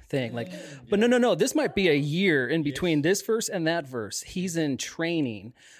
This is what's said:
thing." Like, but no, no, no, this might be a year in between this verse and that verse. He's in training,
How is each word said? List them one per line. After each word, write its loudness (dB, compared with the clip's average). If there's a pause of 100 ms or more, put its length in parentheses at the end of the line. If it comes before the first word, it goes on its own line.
thing." -4
Like, -6 (380)
but 4
no, 6
no, 6
no, 6
this 2
might 0
be 4
a 6
year 2
in 0
between 0
this 2
verse -2
and -4
that -2
verse. -8
He's -6
in 0
training, -4 (260)